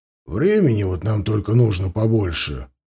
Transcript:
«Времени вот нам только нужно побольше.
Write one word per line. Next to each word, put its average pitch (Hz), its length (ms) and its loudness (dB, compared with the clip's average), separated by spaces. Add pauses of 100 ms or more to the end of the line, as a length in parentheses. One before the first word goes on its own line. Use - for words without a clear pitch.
(240)
«Времени 131 600 2
вот 92 200 -4
нам 107 180 0
только 104 300 -2
нужно 104 380 2
побольше. 90 800 -2 (320)